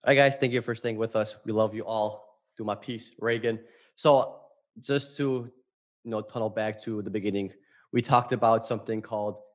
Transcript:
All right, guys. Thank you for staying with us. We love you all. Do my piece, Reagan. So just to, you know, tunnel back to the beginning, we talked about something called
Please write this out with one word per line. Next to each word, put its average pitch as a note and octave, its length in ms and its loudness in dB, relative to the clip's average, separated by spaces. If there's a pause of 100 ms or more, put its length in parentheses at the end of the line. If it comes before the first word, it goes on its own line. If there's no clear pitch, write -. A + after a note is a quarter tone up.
All - 60 2
right, C#3 60 6
guys. C#3 220 6
Thank A#2+ 160 0
you B2 100 0
for A#2 120 -4
staying A2+ 220 -4
with A2 180 -4
us. G#2+ 300 0
We A2 80 -4
love G#2+ 220 2
you A2 100 -8
all. G#2+ 560 -4 (160)
Do A2 80 -10
my G#2 100 -2
piece, A2+ 440 -10
Reagan. A2+ 400 -2 (380)
So C#3 440 4 (400)
just C#3 380 -4
to, C3 320 -2 (540)
you A2+ 60 -10
know, G#2+ 120 -2
tunnel A2 260 -6
back A2 340 -4
to G#2+ 200 -6
the G2 80 -8
beginning, G2 420 -2 (400)
we B2 80 2
talked B2 320 2
about A2+ 320 2
something A2 380 -4
called G#2 400 -8 (120)